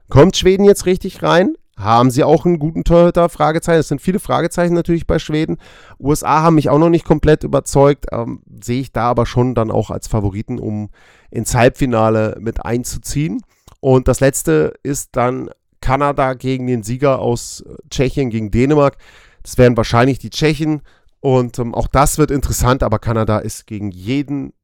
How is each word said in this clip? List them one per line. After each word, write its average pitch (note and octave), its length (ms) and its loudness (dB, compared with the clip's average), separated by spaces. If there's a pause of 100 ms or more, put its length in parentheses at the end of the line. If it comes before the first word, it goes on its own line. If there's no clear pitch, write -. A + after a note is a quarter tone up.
kommt D#3+ 260 6
Schweden F#3+ 300 2
jetzt G3+ 220 4
richtig F#3 360 -4
rein? F3 320 2 (220)
Haben A#2 340 4
sie B2+ 140 0
auch D3+ 220 2
einen F3 120 2
guten D#3+ 240 -6
Torhüter? E3+ 460 4
Fragezeichen. D#3+ 520 0
Es - 80 -2
sind C#3+ 120 -4
viele F#3+ 200 -2
Fragezeichen E3+ 520 -2
natürlich E3+ 340 -2
bei E3 120 0
Schweden. D#3+ 400 -4 (400)
U C3 140 -2
S D3+ 100 -2
A D3 180 2
haben E3 140 4
mich D3 160 2
auch D3 80 4
noch E3 120 4
nicht E3+ 140 0
komplett D3+ 400 2
überzeugt, C#3+ 680 0
ähm, A#2 300 -8 (240)
sehe B2 160 -4
ich C3 100 -10
da A#2+ 200 -2
aber A#2+ 160 0
schon B2 280 0
dann A2 160 -2
auch G#2 200 -2
als - 180 -10
Favoriten, G#2+ 500 -4
um G#2+ 300 -8 (420)
ins - 240 -6
Halbfinale A2+ 880 2
mit A2 240 -8
einzuziehen. D3 800 -6 (380)
Und C3 280 2
das B2+ 120 0
letzte D3+ 520 0 (100)
ist C#3 300 -8
dann B2 380 -4 (320)
Kanada C#3 500 0
gegen C3 340 -6
den B2 160 -2
Sieger B2+ 360 0
aus, A#2 480 -6
äh, - 80 -20 (160)
Tschechien B2+ 400 -2
gegen A2 200 -6
Dänemark. C#3 460 2 (460)
Das - 160 -6
wären B2 180 6
wahrscheinlich A#2+ 440 2
die A2 100 -14
Tschechen. D#3 520 -2 (360)
Und, B2+ 400 0
ähm, A#2 160 -6
auch - 140 -2
das C#3 280 2
wird D3 140 2
interessant, B2+ 540 0
aber A2 160 -2
Kanada A2 380 -2
ist - 280 -10
gegen G#2 240 -8
jeden C3+ 600 -6 (120)